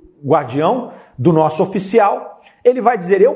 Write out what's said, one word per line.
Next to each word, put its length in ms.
guardião 680
do 140
nosso 320
oficial, 800
ele 160
vai 160
dizer: 240
"Eu 140